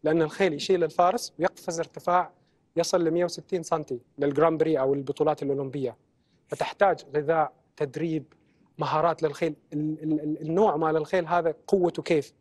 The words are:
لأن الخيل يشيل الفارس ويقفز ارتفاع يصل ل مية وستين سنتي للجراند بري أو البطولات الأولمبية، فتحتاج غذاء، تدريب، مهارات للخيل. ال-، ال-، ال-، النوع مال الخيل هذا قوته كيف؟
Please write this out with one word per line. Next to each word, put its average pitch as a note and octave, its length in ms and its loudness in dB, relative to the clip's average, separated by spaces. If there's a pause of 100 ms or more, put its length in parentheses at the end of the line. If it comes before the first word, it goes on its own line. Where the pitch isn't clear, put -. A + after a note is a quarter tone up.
لأن D#3+ 180 2
الخيل D#3+ 320 0
يشيل E3+ 300 2
الفارس F3+ 560 0
ويقفز E3+ 400 -4
ارتفاع F3 520 -2 (440)
يصل E3+ 280 0
ل D#3+ 80 2
مية F3 140 0
وستين E3+ 380 -6
سنتي D3+ 360 -4 (200)
للجراند D3+ 400 2
بري D#3 200 2
أو C3+ 140 2
البطولات C#3+ 500 -2
الأولمبية، C3+ 520 -4 (520)
فتحتاج - 580 0 (100)
غذاء، D3+ 380 0 (220)
تدريب، D3+ 580 -6 (440)
مهارات D#3 460 0
للخيل. D3+ 320 -2 (180)
ال-، D#3 300 -4
ال-، D#3 200 0
ال-، D3+ 180 -4
النوع E3 360 2
مال D#3+ 200 0
الخيل E3 300 -2
هذا E3 280 0 (120)
قوته F3 360 2
كيف؟ D3+ 380 0